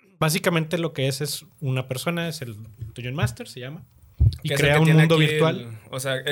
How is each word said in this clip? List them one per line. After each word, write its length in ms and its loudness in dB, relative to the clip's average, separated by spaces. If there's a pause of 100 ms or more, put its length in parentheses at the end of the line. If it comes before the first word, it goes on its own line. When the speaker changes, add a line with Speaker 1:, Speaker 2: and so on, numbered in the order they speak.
(180)
Speaker 1:
Básicamente 600 0
lo 140 -4
que 140 -2
es, 140 -2
es 240 -8 (160)
una 260 -4
persona, 420 -6
es 140 -10
el 140 -12 (380)
Dungeon 200 -10
Master, 340 -4
se 120 -16
llama. 240 -14 (580)
Y 60 -2
Speaker 2:
Que 60 0
es 60 0
el 60 4
Speaker 1:
crea 80 6
Speaker 2:
que 60 6
Speaker 1:
un 60 6
Speaker 2:
tiene 140 8
Speaker 1:
mundo 140 6
Speaker 2:
aquí 120 4
Speaker 1:
virtual. 340 2
Speaker 2:
el, 80 -14 (240)
o 80 -8
sea, 160 -4
el, 160 -6